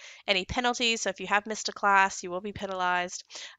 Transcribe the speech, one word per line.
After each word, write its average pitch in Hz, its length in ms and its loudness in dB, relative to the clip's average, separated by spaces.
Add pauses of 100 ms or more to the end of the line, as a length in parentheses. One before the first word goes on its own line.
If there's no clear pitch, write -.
(260)
any 190 200 2
penalties. 240 560 0
So 196 80 0
if - 100 -8
you 185 60 -8
have 202 200 2
missed 214 220 -6
a 202 40 -8
class, 196 500 4
you 180 80 -8
will 180 100 -4
be 208 120 -8
penalized, 180 720 -2 (340)